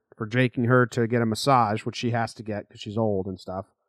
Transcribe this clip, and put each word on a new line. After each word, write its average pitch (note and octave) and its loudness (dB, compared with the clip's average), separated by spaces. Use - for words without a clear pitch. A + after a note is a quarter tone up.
for A2+ -6
taking B2 0
her B2 6
to A#2 0
get A#2 0
a - 2
massage, A2 2
which A#2 -8
she A#2 -4
has A2+ -4
to A2+ -14
get G#2 -8
'cause - -20
she's G#2 -12
old G#2 0
and F#2+ -8
stuff, F#2+ -10